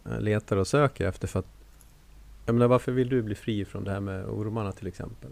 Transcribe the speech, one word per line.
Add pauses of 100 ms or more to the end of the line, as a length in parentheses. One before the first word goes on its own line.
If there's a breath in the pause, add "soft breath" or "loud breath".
(100)
eh,
letar
och
söker
efter,
för
att, (1000)
jag
menar,
varför
vill
du
bli
fri
från
det
här
med
ormarna,
till
exempel?